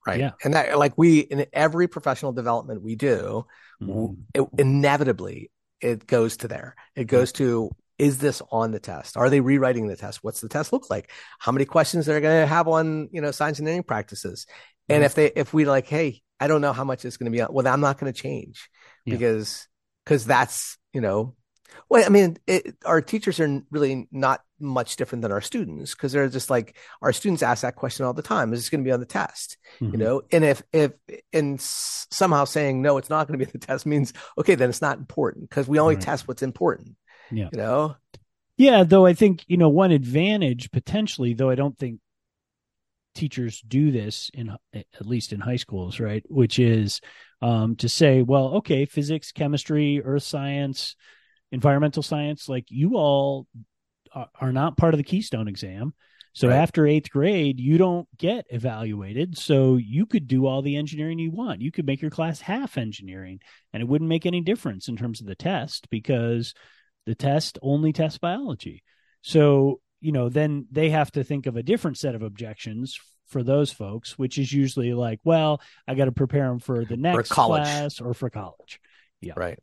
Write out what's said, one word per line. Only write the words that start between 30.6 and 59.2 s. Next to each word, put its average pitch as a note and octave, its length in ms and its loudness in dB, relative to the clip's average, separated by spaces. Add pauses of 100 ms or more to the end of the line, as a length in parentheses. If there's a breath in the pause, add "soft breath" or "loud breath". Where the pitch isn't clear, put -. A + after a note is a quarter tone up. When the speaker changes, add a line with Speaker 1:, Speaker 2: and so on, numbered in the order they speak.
Speaker 1:
if, D3+ 200 2 (420)
and C#3+ 260 0
s-, - 520 -8
somehow D#3 340 2
saying, C#3 380 0
"No, C#3+ 140 4
it's B2+ 120 -6
not D#3 180 0
gonna C#3+ 120 -4
be B2+ 60 -2
on - 80 -16
the - 60 -10
test," - 280 -6
means, D3 260 0 (240 loud breath)
okay, E3+ 180 4
then B2+ 140 2
it's - 140 -6
not C#3+ 160 -2
important, C#3 500 -6
'cause C3+ 180 -2
we D3 120 2
only D#3 160 6
Speaker 2:
Right. F#2+ 80 -6
Speaker 1:
test - 240 -4
what's B2+ 160 -6
important, - 520 -4 (360 loud breath)
Speaker 2:
Yeah. G#2+ 200 -4
Speaker 1:
you - 60 -8
know? C3+ 380 -2 (600)
Speaker 2:
Yeah, B3 280 10
though F#3 240 10
I F3+ 60 8
think, F#3+ 340 4
you F3 100 2
know, E3 120 8
one F3 220 6
advantage C#3+ 800 2
potentially, C3+ 600 -2
though C3 160 0
I B2+ 60 2
don't C#3 220 -2
think A#2 220 -8 (1160)
teachers B2+ 460 -6
do C3+ 300 2
this G#2+ 420 -4
in, A2+ 220 -10 (180)
at - 320 -16
least A2+ 280 -4
in G#2 60 -8
high B2 180 -4
schools, F#2 420 -8
right? G#2+ 300 -4
Which B2+ 300 2
is, A2+ 420 2 (400 loud breath)
um, A2+ 360 0
to A#2+ 120 -2
say, C3 320 6
"Well, C3+ 360 2
okay, C#3+ 280 0
physics, D3 460 -6
chemistry, D3 720 0
earth C3+ 200 -2
science, C#3 720 -6 (560 soft breath)
environmental C#3+ 500 2
science, D3 480 -6
like, B2+ 220 -6
you E3 260 0
all C#3 480 2 (680)
are, A#2+ 160 -14 (120)
are C3 100 -2
not C3 260 -2
part E3 180 4
of - 20 2
the C#3+ 60 0
Keystone C3+ 440 -4
exam." G#2 460 -10 (420 soft breath)
So B2+ 120 2
Speaker 1:
Right. B2 100 6
Speaker 2:
after D#3 300 4
eighth D3+ 240 2
grade, D3 480 0
you C#3 180 4
don't F3 300 2 (100)
get G#3+ 320 -4
evaluated. A2+ 880 -6